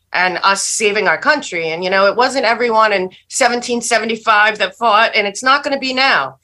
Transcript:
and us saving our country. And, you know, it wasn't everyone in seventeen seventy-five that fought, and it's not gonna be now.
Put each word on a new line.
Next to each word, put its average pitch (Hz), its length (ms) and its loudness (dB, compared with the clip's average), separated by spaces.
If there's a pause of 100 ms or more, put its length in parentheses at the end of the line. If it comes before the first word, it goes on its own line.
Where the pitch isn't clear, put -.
(120)
and 180 300 -2
us - 220 0
saving 208 440 -2
our 156 120 2
country. 185 500 -2
And, 165 140 -6
you 185 80 -2
know, 196 160 4
it 196 80 0
wasn't 254 300 0
everyone 220 480 2
in 185 180 -2 (160)
seventeen 240 520 0
seventy-five 220 800 0
that 190 180 -4
fought, 226 380 2
and 208 140 0
it's 196 160 -8
not 277 200 2
gonna 277 140 -2
be 262 160 -6
now. 226 500 0